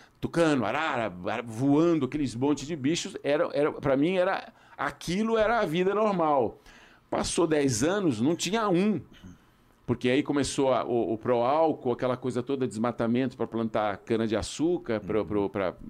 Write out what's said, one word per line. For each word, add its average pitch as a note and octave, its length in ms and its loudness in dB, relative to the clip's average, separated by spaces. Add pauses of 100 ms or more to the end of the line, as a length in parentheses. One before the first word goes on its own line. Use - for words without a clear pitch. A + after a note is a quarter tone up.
(200)
tucano, D3+ 440 2
arara, B2 480 -2 (140)
ara-, A2 160 -2
voando, C#3+ 640 2
aqueles C3+ 280 -4
montes C#3 320 -2
de E3 100 -6
bichos. D#3 460 -2
Era, D3+ 300 0
era, C#3+ 200 0
pra C#3 240 0
mim, E3 200 2
era, F#3 360 -2 (240)
aquilo G3 640 -2
era A3 220 2
a - 60 0
vida F3+ 280 0
normal. E3+ 640 2 (520)
Passou E3 360 0
dez C#3 380 2
anos, E3+ 360 2
não C#3+ 140 2
tinha G#3 340 -2
um. F#3 320 2 (840)
Porque B2 220 0
aí C3 140 4
começou C#3 500 0
a, A#2 100 2
o, A2 300 0
o A2 60 -4
pró-álcool, B2+ 760 2
aquela B2+ 240 -2
coisa B2 260 -4
toda, C3 240 -2
desmatamento A#2+ 680 -2
pra A2+ 100 -4
plantar A2 520 -2
cana-de-açúcar, A2+ 1000 -2
pro, G#2 260 -2
pro, G2+ 240 0
pra, F#2 220 -2 (180)